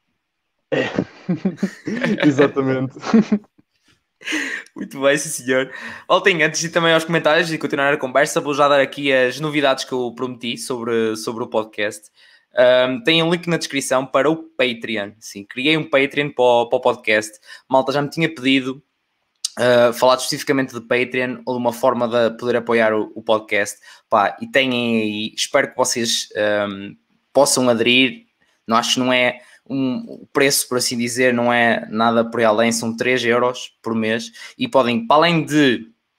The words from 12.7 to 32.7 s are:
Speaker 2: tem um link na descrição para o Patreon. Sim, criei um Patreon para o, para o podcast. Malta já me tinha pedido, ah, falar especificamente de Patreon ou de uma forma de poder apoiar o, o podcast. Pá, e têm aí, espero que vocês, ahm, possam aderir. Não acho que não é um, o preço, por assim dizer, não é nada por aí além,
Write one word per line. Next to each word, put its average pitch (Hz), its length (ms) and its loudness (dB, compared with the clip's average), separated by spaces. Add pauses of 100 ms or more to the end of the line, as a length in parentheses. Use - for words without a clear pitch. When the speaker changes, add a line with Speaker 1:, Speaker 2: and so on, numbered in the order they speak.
Speaker 2:
tem 165 200 2
um 165 80 0
link 175 160 -2
na 170 100 0
descrição 135 480 -2
para 135 260 0
o 160 60 0
Patreon. 113 840 -6
Sim, - 260 -16
criei 139 320 -2
um 156 120 -4
Patreon 139 420 0
para 127 140 0
o, 120 240 4
para 131 80 0
o 123 40 0
podcast. 117 580 0 (300)
Malta 131 240 2
já 143 100 0
me 143 80 -4
tinha 160 220 -2
pedido, 135 500 0 (760)
ah, 120 340 4
falar 127 240 2
especificamente 135 580 -4
de 117 60 -10
Patreon 123 680 -2
ou 127 80 -2
de 123 60 -4
uma 120 120 -2
forma 120 340 0
de 113 300 0
poder 120 200 -2
apoiar 117 360 2
o, 110 220 -2
o 107 80 -14
podcast. 107 560 -2 (300)
Pá, 101 320 2
e 113 60 -12
têm 131 260 0
aí, 113 640 -2
espero - 360 0
que - 60 -20
vocês, 117 600 -2
ahm, 101 580 -2 (380)
possam 131 360 2
aderir. 117 580 2 (400)
Não 113 100 2
acho 117 180 0
que 131 60 -2
não 127 120 0
é 123 280 2 (300)
um, 127 380 -4
o - 240 -18
preço, 139 360 0
por 123 100 -2
assim 123 200 -4
dizer, 120 340 0
não 120 200 0
é 117 360 2
nada 113 400 0
por 113 120 -4
aí 113 60 4
além, 113 260 2